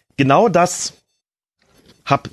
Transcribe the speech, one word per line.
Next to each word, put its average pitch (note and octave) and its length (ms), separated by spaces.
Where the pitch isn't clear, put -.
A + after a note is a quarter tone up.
Genau C#3+ 320
das F3 460
hab - 280